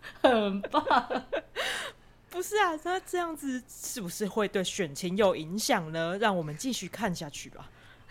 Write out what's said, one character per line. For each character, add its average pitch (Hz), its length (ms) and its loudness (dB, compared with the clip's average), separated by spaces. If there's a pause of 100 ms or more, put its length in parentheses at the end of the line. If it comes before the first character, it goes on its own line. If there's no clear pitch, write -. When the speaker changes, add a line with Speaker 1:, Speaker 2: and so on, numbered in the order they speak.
(200)
Speaker 1:
很 208 420 6
棒。 269 640 2 (1040)
Speaker 2:
不 359 140 -4
是 415 140 -2
啊， 359 200 4
他 359 240 -2
这 - 160 -6
样 339 180 -2
子 262 340 -4
是 - 320 -10
不 175 80 -4
是 202 180 -4
会 202 200 0
对 190 160 0
选 175 300 -2
情 180 240 -4
有 196 200 6
影 156 200 -6
响 214 360 0
呢？ 165 260 -2
让 208 180 4
我 170 60 0
们 151 140 -4
继 254 160 -4
续 185 160 -6
看 190 260 -2
下 151 160 -8
去 - 180 -12
吧。 - 220 -18 (400)